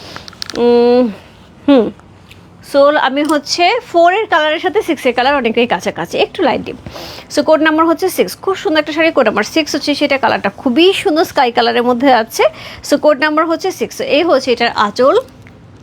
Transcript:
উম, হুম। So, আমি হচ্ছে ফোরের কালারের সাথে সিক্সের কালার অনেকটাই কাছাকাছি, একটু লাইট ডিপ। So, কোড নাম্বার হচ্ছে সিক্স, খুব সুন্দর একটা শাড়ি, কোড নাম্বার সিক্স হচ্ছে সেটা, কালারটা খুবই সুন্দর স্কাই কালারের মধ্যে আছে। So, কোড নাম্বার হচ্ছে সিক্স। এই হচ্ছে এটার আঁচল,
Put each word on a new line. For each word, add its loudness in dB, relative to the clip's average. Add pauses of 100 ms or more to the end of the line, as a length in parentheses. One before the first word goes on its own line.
(560)
উম, 2 (600)
হুম। 4 (840)
So, 4
আমি 0
হচ্ছে 0
ফোরের 2
কালারের 0
সাথে -2
সিক্সের -2
কালার 0
অনেকটাই 0
কাছাকাছি, -4
একটু -2
লাইট 0
ডিপ। -12 (540)
So, 0
কোড 2
নাম্বার 2
হচ্ছে 0
সিক্স, -2
খুব -2
সুন্দর -2
একটা -2
শাড়ি, 0
কোড 0
নাম্বার 0
সিক্স -2
হচ্ছে -2
সেটা, 0
কালারটা -2
খুবই 2
সুন্দর 0
স্কাই 0
কালারের 0
মধ্যে 2
আছে। 0 (480)
So, 2
কোড 2
নাম্বার 0
হচ্ছে -4
সিক্স। -8
এই 0
হচ্ছে 0
এটার 0
আঁচল, 0 (640)